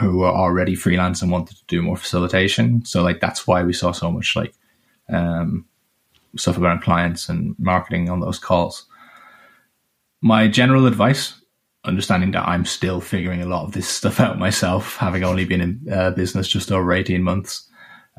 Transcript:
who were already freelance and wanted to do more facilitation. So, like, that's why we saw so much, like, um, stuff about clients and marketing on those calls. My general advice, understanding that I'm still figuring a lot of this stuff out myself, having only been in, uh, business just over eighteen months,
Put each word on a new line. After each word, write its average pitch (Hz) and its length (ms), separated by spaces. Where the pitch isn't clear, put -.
who 95 180
were 90 120
already 90 440
freelance 90 460
and 90 100
wanted 87 280
to - 100
do 87 140
more 85 160
facilitation. 95 880
So, 90 160
like, 87 180
that's - 260
why 90 160
we 87 120
saw 87 180
so 87 180
much, 87 240
like, - 200
um, 85 560
stuff - 220
about 87 240
clients 85 480
and 85 300
marketing 90 500
on 90 120
those 85 180
calls. - 480
My 110 260
general 131 380
advice, 117 520
understanding 92 480
that 90 160
I'm 87 160
still 90 360
figuring 90 420
a 87 40
lot 87 180
of 87 80
this 95 160
stuff - 300
out 107 200
myself, 92 580
having 90 260
only 92 220
been 90 160
in, 92 320
uh, 92 200
business 92 360
just - 240
over 92 200
eighteen 92 300
months, 90 460